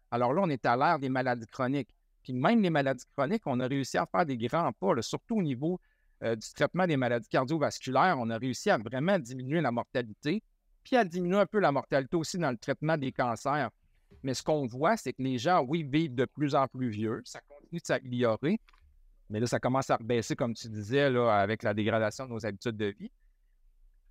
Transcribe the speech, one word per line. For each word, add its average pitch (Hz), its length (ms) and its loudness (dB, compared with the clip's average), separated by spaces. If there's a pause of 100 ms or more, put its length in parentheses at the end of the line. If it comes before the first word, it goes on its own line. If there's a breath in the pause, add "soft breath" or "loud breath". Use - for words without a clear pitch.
(120)
Alors 123 220 2
là, 190 100 2
on 175 60 0
est 135 160 -2
à 123 120 4
l'ère 156 220 2
des 131 100 -4
maladies 127 380 -2
chroniques. 131 420 -2 (340)
Puis 131 100 -10
même 190 280 4
les 185 80 4
maladies 135 360 0 (120)
chroniques, 147 280 -2
on 123 140 -2
a 127 80 -2
réussi 139 300 -2
à 175 80 0
faire 185 200 0
des 135 120 -4
grands 135 360 -2
pas, 185 200 0
là, 120 80 0
surtout - 360 -4
au 202 40 2
niveau, 151 380 -2 (440)
euh, 117 120 0
du - 180 -12
traitement 170 320 0
des 156 120 2
maladies 120 300 0
cardiovasculaires. 143 920 2
On 113 100 -2
a 113 80 -2
réussi 127 320 -4
à 175 80 6
vraiment 135 420 0
diminuer 131 420 -4
la 131 100 2
mortalité, 120 720 -4 (400)
puis - 120 -2
à 233 80 6
diminuer 180 360 0
un 196 60 6
peu 208 140 0
la 165 120 4
mortalité 139 440 0
aussi 165 220 -2
dans 156 140 0
le 120 60 -4
traitement 151 400 -2
des 131 140 -2
cancers. 131 580 0 (540)
Mais 135 100 -2
ce - 100 -6
qu'on 151 220 0
voit, 147 320 0
c'est 127 160 -6
que - 80 -8
les 131 160 0
gens, 165 240 4
oui, 151 220 -2
vivent 143 320 0
de 127 100 4
plus 143 300 -2
en 135 120 4
plus 127 220 -4
vieux. 110 360 -2
Ça - 220 -16
continue - 320 -12
de - 60 -18
s'améliorer. 123 760 0 (680)
Mais 107 100 -2
là, 123 60 2
ça 117 140 0
commence 131 300 0
à 135 80 2
rebaisser, 117 380 0
comme 117 200 -2
tu - 120 -14
disais, 113 420 0
là, 120 300 4
avec 104 240 0
la 107 100 0
dégradation 110 520 0
de 123 60 -12
nos 110 140 -6
habitudes 107 300 -4
de 104 120 -2
vie. 185 240 -8 (1000)